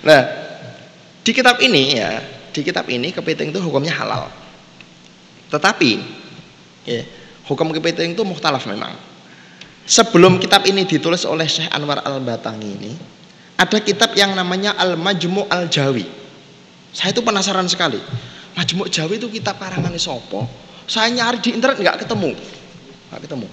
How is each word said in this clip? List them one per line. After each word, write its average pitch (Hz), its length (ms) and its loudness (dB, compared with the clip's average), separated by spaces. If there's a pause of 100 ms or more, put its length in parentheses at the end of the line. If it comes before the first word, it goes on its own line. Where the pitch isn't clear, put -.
Nah, 151 160 10 (1040)
di 226 80 2
kitab 247 320 4
ini 143 320 4
ya, 101 240 -2 (320)
di 147 100 -4
kitab 180 300 -2
ini 127 180 -2
kepiting 160 400 -4
itu 180 100 -4
hukumnya 143 360 0
halal. 107 320 -4 (1200)
Tetapi, 156 420 2 (960)
ya, 117 180 -4 (460)
hukum 160 240 0
kepiting 165 420 -2
itu 220 80 -2
mukhtalaf 151 460 -2
memang. 101 260 -8 (920)
Sebelum 185 560 6
kitab 196 240 4
ini 190 240 2
ditulis 170 400 0
oleh 160 160 0
Syekh 160 240 -2
Anwar 147 320 -2
Al-Batangi 117 720 -6
ini, 104 200 -10 (680)
ada 208 240 4
kitab 208 320 2
yang 196 160 4
namanya 185 480 0
Al-Majmu' 180 720 0
Al-Jawi. 139 560 0 (880)
Saya 190 180 -2
itu 240 80 0
penasaran 190 480 0
sekali. 160 320 0 (560)
Majmu' 175 320 -2
Jawi 170 320 -2
itu 240 80 -6
kitab 208 320 -6
karangane 170 400 -4
sapa? 120 460 -6 (420)
Saya 226 240 0
nyari 240 300 0
di 233 100 2
internet 247 320 2
nggak - 220 0
ketemu. 190 260 0 (800)
Nggak - 160 -14
ketemu. 127 240 -8